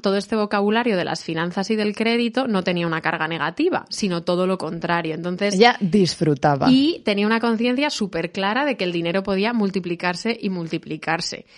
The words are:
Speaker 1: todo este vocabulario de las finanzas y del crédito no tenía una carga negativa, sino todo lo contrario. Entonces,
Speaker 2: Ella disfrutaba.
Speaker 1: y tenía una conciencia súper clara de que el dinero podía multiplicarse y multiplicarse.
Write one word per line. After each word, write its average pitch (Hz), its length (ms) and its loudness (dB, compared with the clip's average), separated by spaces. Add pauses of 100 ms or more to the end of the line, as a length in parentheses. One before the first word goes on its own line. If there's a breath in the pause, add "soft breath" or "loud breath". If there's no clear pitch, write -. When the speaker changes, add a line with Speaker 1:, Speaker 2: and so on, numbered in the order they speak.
Speaker 1:
todo 196 140 2
este 202 200 -2
vocabulario 208 600 2
de 170 80 0
las 151 200 -4
finanzas 175 480 -4
y - 20 2
del 214 220 0
crédito 233 500 0
no 196 160 0
tenía 175 240 0
una 165 140 -2
carga 160 260 0
negativa, 165 640 -2
sino 175 340 -2
todo 180 240 0
lo 185 100 0
contrario. 170 600 -4
Entonces, 180 400 -2
Speaker 2:
Ella 240 240 8
disfrutaba. 156 880 2
Speaker 1:
y 277 340 4
tenía 202 220 2
una 226 140 2
conciencia 240 500 0
súper 170 400 -4
clara 208 340 -2
de 277 120 0
que 190 80 -4
el 180 80 0
dinero 175 320 0
podía 202 280 0
multiplicarse 185 880 -2
y 208 80 -4
multiplicarse. 160 960 -4 (140)